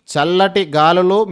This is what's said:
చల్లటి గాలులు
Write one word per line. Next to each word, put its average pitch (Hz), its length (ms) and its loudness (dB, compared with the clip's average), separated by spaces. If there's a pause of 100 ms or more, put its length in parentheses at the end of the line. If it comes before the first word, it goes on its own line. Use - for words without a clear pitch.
(120)
చల్లటి 185 500 0 (140)
గాలులు 180 420 2 (140)